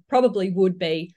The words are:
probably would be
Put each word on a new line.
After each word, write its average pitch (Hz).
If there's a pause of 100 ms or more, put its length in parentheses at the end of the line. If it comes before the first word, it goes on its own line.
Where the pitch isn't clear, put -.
probably 220
would 185
be 165